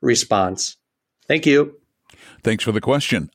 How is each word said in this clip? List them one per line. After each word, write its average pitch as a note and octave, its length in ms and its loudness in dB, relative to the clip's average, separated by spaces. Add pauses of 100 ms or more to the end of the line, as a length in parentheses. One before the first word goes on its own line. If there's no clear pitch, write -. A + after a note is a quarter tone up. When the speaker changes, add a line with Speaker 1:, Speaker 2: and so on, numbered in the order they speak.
Speaker 1:
response. G2 760 -2 (500)
Thank D#3 180 -2
you. C#3+ 320 2 (680)
Speaker 2:
Thanks A2 200 -2
for A2+ 80 0
the G#2 100 -2
question. B2 540 -2